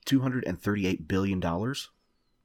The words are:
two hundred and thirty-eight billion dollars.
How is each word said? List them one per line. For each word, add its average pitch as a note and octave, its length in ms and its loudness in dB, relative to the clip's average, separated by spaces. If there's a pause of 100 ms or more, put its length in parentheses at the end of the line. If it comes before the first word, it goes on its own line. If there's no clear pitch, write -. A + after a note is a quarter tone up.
two C#3 140 4
hundred B2+ 260 -2
and F2+ 140 -4
thirty-eight F#2+ 460 0
billion G2 320 2
dollars. F2+ 520 -2 (540)